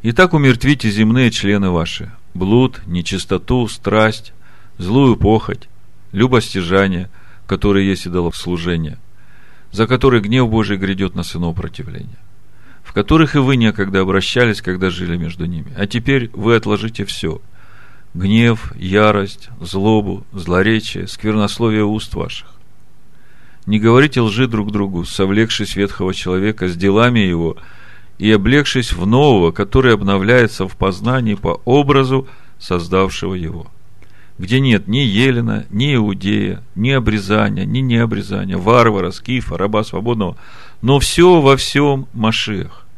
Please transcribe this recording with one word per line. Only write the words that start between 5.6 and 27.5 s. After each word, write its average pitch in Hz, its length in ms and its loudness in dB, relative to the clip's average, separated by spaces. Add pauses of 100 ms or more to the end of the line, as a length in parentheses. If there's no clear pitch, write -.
любостяжание, 95 1000 2 (360)
которое 98 380 2
есть 95 240 0
идолослужение, 85 920 -2 (760)
за 110 140 2
которое 123 360 4
гнев 117 280 2
Божий 104 280 0
грядёт 95 380 -2
на 90 80 -4
сынов 85 320 -4
противления, - 640 -10 (600)
в - 120 -16
которых 151 420 2
и 143 40 4
вы 131 180 4
некогда 101 440 2
обращались, 98 600 2
когда 92 280 -2
жили 87 280 -4
между 85 280 -6
ними. 85 300 -8
А 98 100 -2
теперь 120 480 0
вы 113 220 2
отложите 110 500 -2
всё: - 360 -6 (720)
гнев, 110 640 2
ярость, 101 720 2 (100)
злобу, 98 720 0
злоречие, 92 760 -2
сквернословие 107 760 0
уст 107 300 -4
ваших. - 340 -8 (1160)
Не 107 140 0
говорите 123 420 4
лжи 113 260 0
друг 104 240 -2
другу, 98 340 -2
совлекшись 101 720 0
ветхого 98 380 -2
человека 92 540 -2
с 87 80 -4
делами 107 440 4
его 85 380 0 (600)